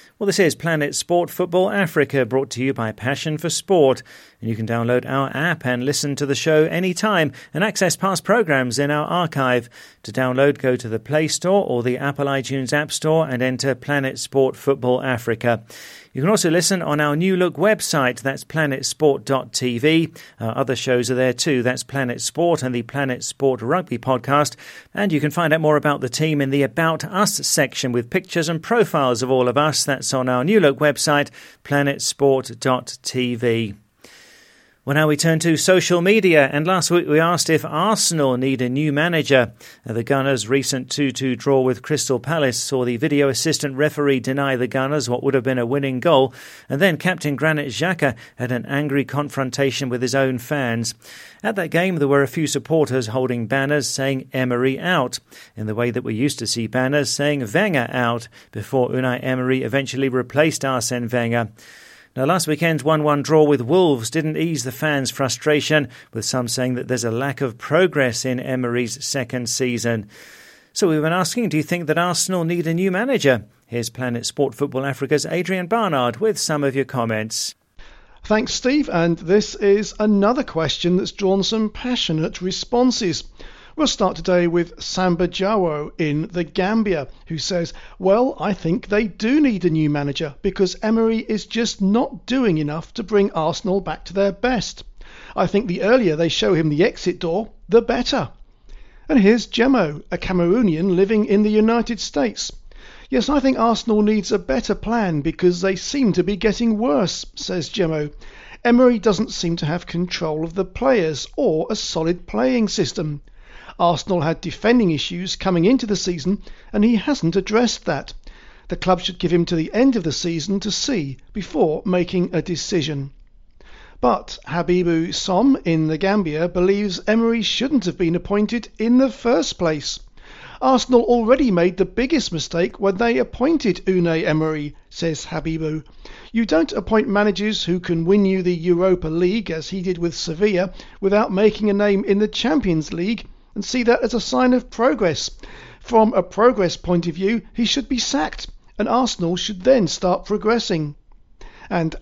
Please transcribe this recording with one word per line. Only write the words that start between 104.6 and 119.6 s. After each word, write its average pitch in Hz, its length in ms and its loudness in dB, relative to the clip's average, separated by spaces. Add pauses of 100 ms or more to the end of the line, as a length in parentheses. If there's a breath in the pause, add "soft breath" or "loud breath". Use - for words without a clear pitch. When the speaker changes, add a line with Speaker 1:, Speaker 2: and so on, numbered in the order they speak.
Speaker 2:
plan 196 460 -2
because 170 400 0
they 190 160 0
seem 233 380 0
to 180 100 2
be 196 140 -2
getting 220 400 0
worse," 240 480 0 (100)
says - 320 -6
Jemo. 160 420 -2 (540 loud breath)
"Emery 240 360 6
doesn't 202 340 0
seem 170 240 -2
to 165 80 -4
have 156 200 -2
control 165 600 -4
of 165 80 -8
the 185 100 -2
players 185 720 0
or 180 340 0
a 220 60 -2
solid 170 500 -2
playing 240 440 0
system. 147 500 -4 (580 loud breath)
Arsenal 175 440 0
had 156 180 -2
defending 208 520 2
issues 175 440 -4
coming 175 300 2
into 254 200 4
the 208 120 0
season, 180 440 -4 (300 loud breath)
and 214 140 2
he 240 100 4
hasn't 185 400 0
addressed 214 480 0
that. 143 300 -6 (560 soft breath)
The 175 80 -4
club 180 240 0
should 180 180 -8
give 170 140 0
him 175 140 4
to 180 100 -2
the 160 160 -2